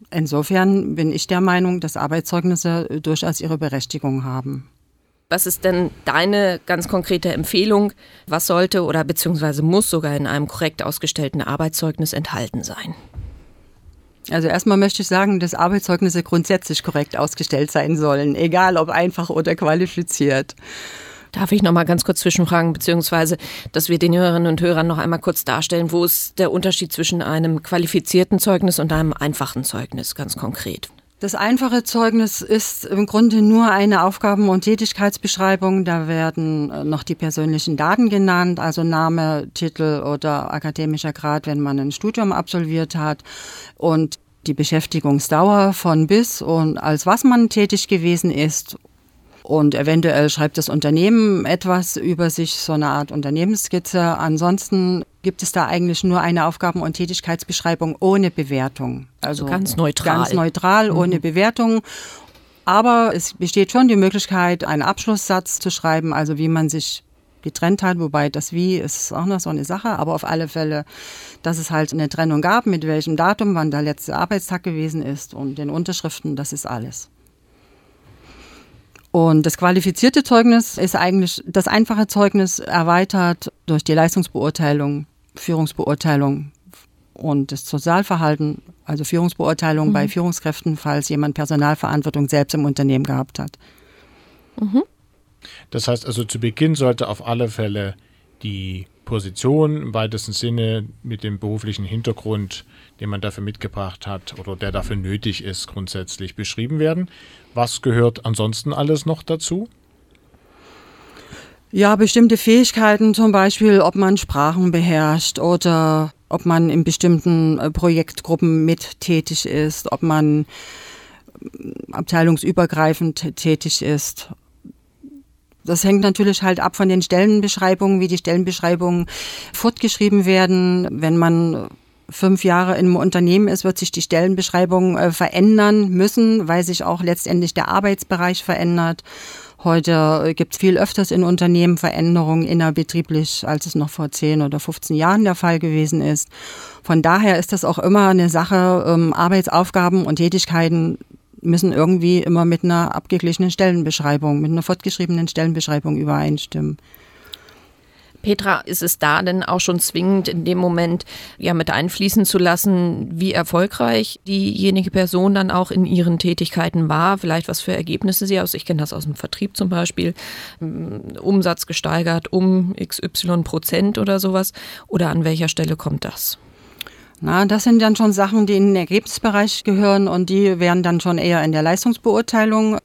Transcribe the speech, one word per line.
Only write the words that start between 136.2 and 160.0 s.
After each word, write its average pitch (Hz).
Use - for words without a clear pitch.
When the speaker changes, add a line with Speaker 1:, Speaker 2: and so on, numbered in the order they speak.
Speaker 1:
weil 175
sich 175
auch 170
letztendlich 175
der -
Arbeitsbereich 190
verändert. 170
Heute, 160
äh, 165
gibt's -
viel 185
öfters 196
in 180
Unternehmen 175
Veränderungen 165
innerbetrieblich, 160
als 147
es 160
noch 147
vor 151
zehn 151
oder 147
fünfzehn -
Jahren 185
der 185
Fall 170
gewesen 156
ist. 147
Von 165
daher 185
ist 180
das 196
auch 165
immer 196
eine 185
Sache, 180
ähm, 165
Arbeitsaufgaben 180
und 156
Tätigkeiten 165
müssen 170
irgendwie 175
immer 170
mit 170
einer 170
abgeglichenen 175
Stellenbeschreibung, 151
mit 156
einer 165
fortgeschriebenen 175
Stellenbeschreibung 156
übereinstimmen. 151
Speaker 2:
Petra, 202
ist -
es 165
da 151
denn 185
auch 180
schon 175
zwingend 185